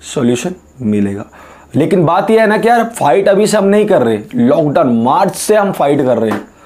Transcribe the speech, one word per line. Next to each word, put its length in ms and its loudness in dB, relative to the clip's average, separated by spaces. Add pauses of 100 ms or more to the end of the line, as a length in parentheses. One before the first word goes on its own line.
solution 500 -2 (280)
मिलेगा। 420 -2 (500)
लेकिन 300 0
बात 260 0
यह 100 4
है 60 2
ना 120 0
कि 100 0
यार 160 2 (140)
fight 300 2
अभी 180 2
से 100 0
हम 80 0
नहीं 220 2
कर 160 2
रहे, 160 0 (180)
Lockdown 640 0
March 320 0
से 220 0
हम 160 0
fight 300 0
कर 160 0
रहे 120 -2
हैं, 100 -6 (260)